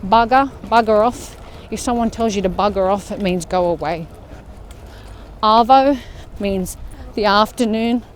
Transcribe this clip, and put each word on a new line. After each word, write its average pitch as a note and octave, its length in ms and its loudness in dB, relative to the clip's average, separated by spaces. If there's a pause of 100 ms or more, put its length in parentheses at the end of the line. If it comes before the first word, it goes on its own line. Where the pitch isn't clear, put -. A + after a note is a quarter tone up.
Bugger, A#3 480 4 (180)
bugger A3 360 4
off. - 320 -4 (340)
If A3 100 -6
someone A#3 300 0
tells A3+ 260 -2
you G3+ 60 -2
to F#3 80 2
bugger F#3+ 420 0
off, G3+ 180 -2
it F#3+ 100 -8
means F3+ 240 0
go F3+ 220 0
away. E3 400 -2 (1400)
Arvo B3+ 560 6 (420)
means G3 360 -4 (380)
the G#3 120 -2
afternoon. A3 760 2 (140)